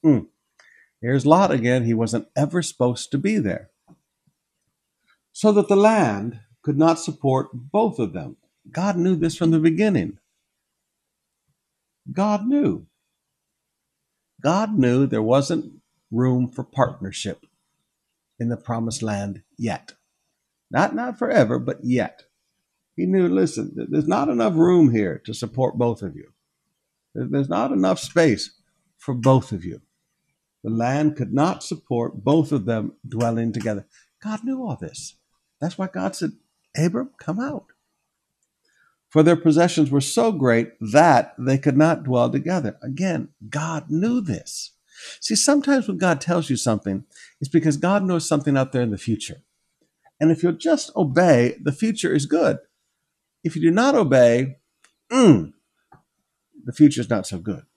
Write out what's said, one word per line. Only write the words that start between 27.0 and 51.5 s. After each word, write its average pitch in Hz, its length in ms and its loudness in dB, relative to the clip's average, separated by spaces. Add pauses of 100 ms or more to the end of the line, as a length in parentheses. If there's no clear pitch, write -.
There, 127 100 -6
there's 139 240 -2
not 220 220 -2
enough 185 280 0
space 156 520 0 (460)
for - 160 -8
both 127 380 2
of 87 140 -8
you. 87 160 -12 (840)
The 113 60 -8
land 135 460 0
could 101 180 -6
not 151 300 -2
support 117 600 -6
both 156 280 2
of 117 140 -2
them 110 280 -4 (140)
dwelling 117 440 -2
together. 107 360 -6 (340)
God 214 220 -8
knew 262 180 -6
all 196 140 -6
this. - 400 -16 (440)
That's 170 180 -8
why 190 100 -6
God 185 280 -8
said, - 180 -6 (440)
"Abram, 196 400 -2
come 185 220 -8
out." 277 280 -8 (1400)
For 156 140 4
their 170 120 6
possessions 165 540 2
were 139 120 2
so 226 300 0
great 120 480 2
that 127 600 4
they 131 180 0
could 135 180 0
not 156 280 2
dwell 123 260 0
together. 139 540 -4
Again, 160 460 -4 (200)
God 160 400 -8
knew 220 320 -2
this. - 520 -10 (460)
See, - 160 -4
sometimes 277 520 2
when 190 100 -6
God 165 240 0
tells 170 280 -2
you 127 80 0
something, 101 480 -2 (360)
it's 139 80 -8
because 156 280 2
God 190 260 0
knows 180 240 -2
something 143 280 0
out 131 160 0
there 127 120 0
in 113 80 -2
the 98 60 -4
future. - 440 -6 (800)
And 156 120 4
if 160 120 0
you'll 170 80 2
just 302 440 -2
obey, 147 680 4